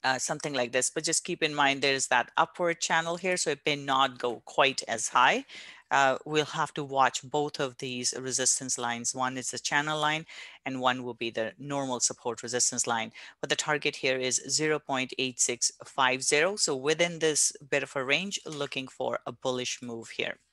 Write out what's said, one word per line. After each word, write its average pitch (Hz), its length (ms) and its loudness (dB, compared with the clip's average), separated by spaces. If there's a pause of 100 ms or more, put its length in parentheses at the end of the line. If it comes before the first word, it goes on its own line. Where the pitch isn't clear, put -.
Uh, 131 140 2
something 151 340 -4
like 123 200 0
this, 127 180 2
but 160 140 -4
just 165 180 0
keep 170 220 -2
in 151 100 0
mind 139 260 4
there's 135 280 2
that 120 280 2
upward 165 440 0
channel 170 360 0
here, 180 200 0
so 170 140 0
it 139 140 -2
may 151 120 2
not 135 420 2
go 120 280 -2
quite 135 420 2
as 113 220 -2
high. 165 340 6 (480)
Uh, 139 320 4
we'll 151 200 0
have 156 300 -4
to 156 80 -6
watch 135 400 4
both 147 380 -2
of 131 180 -4
these 123 400 -4
resistance 127 600 0
lines. 120 360 -4
One 131 240 -2
is - 140 -6
the 123 80 -8
channel 151 400 0
line, 151 260 0 (400)
and 131 140 -4
one 127 240 0
will 120 100 -6
be 117 160 -6
the 110 260 -4
normal 135 440 -4
support - 420 -4
resistance 120 420 -2
line. 113 280 -2 (280)
But 143 80 -6
the 151 60 2
target 147 400 0
here 131 240 0
is 127 300 0
zero 151 320 0
point 131 380 -4
eight 127 200 -4
six - 320 0 (140)
five 131 400 0
zero. 170 320 2
So 160 180 0
within 160 460 0
this 156 320 2 (180)
bit 139 140 2
of - 100 -14
a 135 100 0
range, 165 400 0
looking 143 440 -6
for 120 360 -4
a - 60 -6
bullish 123 520 -4
move 117 260 -10
here. 104 300 -6 (140)